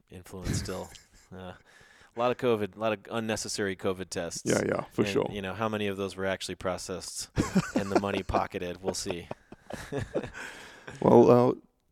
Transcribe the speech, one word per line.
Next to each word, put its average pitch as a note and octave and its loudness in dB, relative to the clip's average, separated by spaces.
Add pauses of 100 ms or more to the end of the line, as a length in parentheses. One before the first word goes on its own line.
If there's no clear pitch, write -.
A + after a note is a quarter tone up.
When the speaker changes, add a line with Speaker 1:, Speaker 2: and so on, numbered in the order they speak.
Speaker 1:
influence F#2 -6
still. F#2 -8
Speaker 2:
<laughs> - -20 (340)
Speaker 1:
Uh, F2+ -14 (640)
a - 0
lot B2 4
of A#2+ 0
covid, G#2 0
a G#2 -14
lot A2 0
of G2+ -2 (100)
unnecessary A2 -2
covid F#2 -4
tests. E2+ -6
Speaker 2:
Yeah, - 2
yeah, - -2
for A2+ 2
Speaker 1:
And, G#2 0
Speaker 2:
sure. - 0
Speaker 1:
you G2+ -6
know, F#2+ -6
how A2 -2
many G#2 -2
of G2 -2
those F#2+ -4
were F#2+ -2
actually F#2 -4
processed - -6
Speaker 2:
<laughs> - 0
Speaker 1:
and - -2
the - 2
money F#3+ -2
pocketed? F2+ -4
We'll F#2 -2
see. F2 -8 (640)
<laughs> C#3 -4 (1000)
Speaker 2:
Well, A#2+ 10
uh, B2 6 (380)